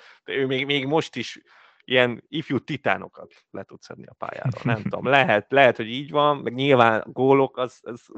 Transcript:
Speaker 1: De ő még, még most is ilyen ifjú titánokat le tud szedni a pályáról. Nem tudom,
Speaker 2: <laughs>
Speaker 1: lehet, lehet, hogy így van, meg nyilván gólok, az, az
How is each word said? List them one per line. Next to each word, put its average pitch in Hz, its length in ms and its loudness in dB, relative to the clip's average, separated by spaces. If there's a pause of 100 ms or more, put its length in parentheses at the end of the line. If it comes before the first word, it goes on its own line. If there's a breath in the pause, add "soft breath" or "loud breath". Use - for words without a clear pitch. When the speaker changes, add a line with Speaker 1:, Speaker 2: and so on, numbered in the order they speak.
(240 soft breath)
Speaker 1:
De - 80 -10
ő 135 140 -2
még, 135 200 -2
még 139 200 -2
most 147 300 -2
is - 260 -10 (420 soft breath)
ilyen 123 440 0
ifjú 143 300 -4
titánokat 95 920 -6
le 98 120 -12
tud - 200 -20
szedni - 240 -20
a - 80 -20
pályáról. - 500 -8
Nem 113 180 -2
tudom, - 280 -8
Speaker 2:
<laughs> 139 60 4
Speaker 1:
lehet, 120 360 2
lehet, 131 240 6
hogy 113 120 -6
így 139 220 -10
van, 147 260 2
meg 120 180 -8
nyilván 120 520 4
gólok, 135 500 2
az, 123 260 -6
az - 240 -14 (120)